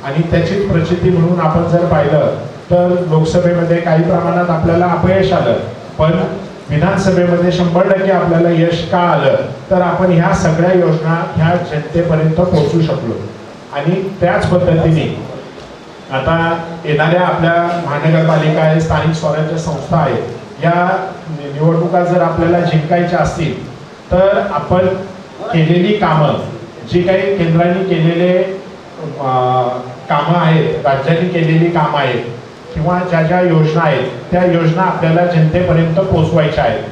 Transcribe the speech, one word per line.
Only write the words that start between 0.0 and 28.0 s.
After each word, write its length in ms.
आणि 180
त्याचीच 400
प्रचिती 380
म्हणून 300
आपण 280
जर 180
पाहिलं 500
तर 240
लोकसभेमध्ये 680
काही 260
प्रमाणात 460
आपल्याला 360
अपयश 480
आलं, 200
पण 140
विधानसभेमध्ये 840
शंभर 380
टक्के 220
आपल्याला 380
यश 420
का 80
आलं, 360
तर 100
आपण 300
ह्या 240
सगळ्या 380
योजना 500
ह्या 200
जनतेपर्यंत 800
पोहोचू 480
शकलो. 320
आणि 340
त्याच 260
पद्धतीने 760
आता 460
येणाऱ्या 360
आपल्या 640
महानगरपालिका 760
आहे, 200
स्थानिक 340
स्वराज्य 420
संस्था 400
आहे, 420
या 440
नि-, 240
निवडणुका 500
जर 180
आपल्याला 380
जिंकायच्या 600
असतील 500
तर 300
आपण 360
केलेली 400
कामं, 400
जी 80
काही 360
केंद्राने 460
केलेले, 800